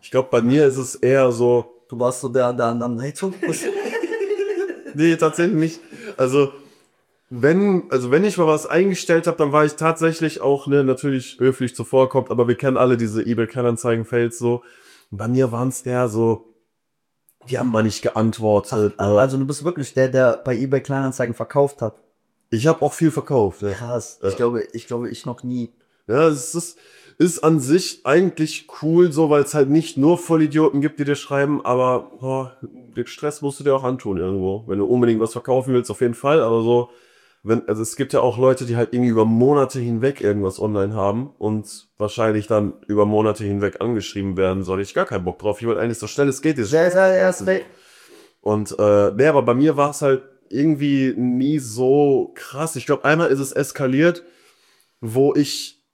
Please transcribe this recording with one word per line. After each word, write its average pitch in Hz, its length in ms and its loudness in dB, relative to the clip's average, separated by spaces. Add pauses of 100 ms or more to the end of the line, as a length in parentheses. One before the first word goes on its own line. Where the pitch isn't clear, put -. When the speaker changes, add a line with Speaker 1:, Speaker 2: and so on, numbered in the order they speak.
Speaker 1:
Ich - 100 -20
glaub, 127 200 0
bei 120 120 2
mir 139 240 4
ist 131 100 2
es 131 200 -8
eher 131 340 4
so 120 360 2 (200)
Speaker 2:
Du 120 140 -10
warst 123 200 -2
so 135 80 -6
der, 123 240 0
der, 120 220 -2
der 120 140 -4
Leitung? 139 500 -6
Speaker 1:
<laughs> 403 1600 -6
Nee, 165 220 2
tatsächlich 165 400 0
nicht. 160 240 -2 (360)
Also, 135 340 2 (800)
wenn, 175 600 2
also 123 200 -2
wenn 160 140 4
ich 214 140 -2
mal 165 100 2
was 156 180 0
eingestellt 175 640 0
hab, 165 80 -4
dann 147 160 0
war 151 120 4
ich 151 100 -2
tatsächlich 160 680 -2
auch, 139 260 0
ne, 143 160 2
natürlich 131 560 -2
höflich 131 380 0
zuvorkommt, 131 540 0
aber 117 180 2
wir 117 80 2
kennen 135 200 0
alle 127 200 4
diese 113 280 -2
eBay 113 220 0
Kleinanzeigen-Fails 120 920 -2
so. 120 240 -2 (500)
Und 101 60 -12
bei 110 100 -6
mir 127 240 2
waren's 127 300 -4
eher 123 260 -2
so, 113 400 0 (1000)
die 127 100 -4
haben 127 120 -2
mal 110 120 2
nicht 110 200 -2
geantwortet, 107 960 0
Speaker 2:
Ach, 101 100 0
Speaker 1:
ne? 104 100 6
Speaker 2:
also 135 180 2
du 135 100 -2
bist 143 180 -8
wirklich 156 300 -6
der, 131 140 2
der 127 360 2
bei 127 120 -2
eBay 131 240 -2
Kleinanzeigen 131 540 -4
verkauft 143 480 -2
hat? 110 140 -6 (540)
Speaker 1:
Ich 117 160 0
hab 160 160 2
auch 147 100 0
viel 160 180 2
verkauft, 123 520 -2
ja. 101 80 -4
Speaker 2:
Krass. 117 520 -8
Speaker 1:
Ja. 98 60 0
Speaker 2:
Ich 95 80 -4
glaube, 120 360 -2
ich 117 140 -12
glaube, 120 240 -6
ich - 160 -12
noch 120 160 -10
nie. 123 300 -6 (340)
Speaker 1:
Ja, 143 220 2
es 147 260 -4
ist, - 240 -8 (400)
ist 175 240 0
an 160 160 4
sich 143 460 -2
eigentlich 156 640 0 (120)
cool, 165 300 4
so, 151 180 2
weil's 143 260 2
halt 139 160 2
nicht 156 260 0
nur 156 220 4
Vollidioten 156 640 2
gibt, 151 200 -4
die 143 40 -2
dir 139 120 0
schreiben, 143 480 -2
aber, 127 560 0
boah, 131 420 -6
den 120 440 -12
Stress - 360 -8
musst 143 160 -6
du 139 60 -16
dir 139 100 4
auch 135 100 -2
antun 123 340 -4
irgendwo. 95 500 -4
Wenn 98 100 -4
du 101 60 2
unbedingt 117 360 2
was 113 120 -2
verkaufen 127 420 -2
willst, 123 160 0
auf 101 100 -6
jeden 120 140 0
Fall, 147 260 2
aber 113 220 2
so, 120 280 2 (540)
wenn, 113 240 0
also 110 140 -2
es - 140 -8
gibt 135 160 -4
ja 139 80 2
auch 120 180 0
Leute, 131 280 2
die 117 100 -2
halt 117 160 0
irgendwie 123 180 2
über 113 140 4
Monate 127 560 2
hinweg 120 400 -2
irgendwas 101 400 -2
online 104 340 -2
haben 110 440 -2
und 107 500 -6 (100)
wahrscheinlich 107 480 -2
dann 107 280 0 (120)
über 104 180 4
Monate 107 380 2
hinweg 101 380 -2
angeschrieben 101 560 -4
werden, 95 260 0
so, 92 100 -4
hab 95 80 -2
ich 98 140 -8
gar 175 120 0
keinen 92 180 -6
Bock 87 140 -6
drauf. 104 220 -4
Ich 117 60 -6
wollte 117 140 0
eigentlich 117 180 -4
so 104 80 -10
schnell 143 220 0
es 135 120 -4
geht, 156 160 0
dieses 110 160 -2
Speaker 2:
Ja, 160 160 4
ja, 185 260 4
ja, 185 160 4
ist 185 160 -6
weg. 190 200 -2 (760)
Speaker 1:
Und, 104 380 -4
äh, 104 340 4
nee, 120 140 2
aber 147 160 4
bei 120 120 2
mir 143 220 2
war's 143 260 0
halt 135 200 2 (280)
irgendwie 139 640 0
nie 127 420 0
so 131 760 2
krass. 147 420 -8
Ich 123 100 -10
glaub, 143 180 0
einmal 156 240 2
ist 139 120 2
es 139 120 -6
eskaliert, 143 720 0 (800)
wo 127 340 2
ich - 480 -4 (120)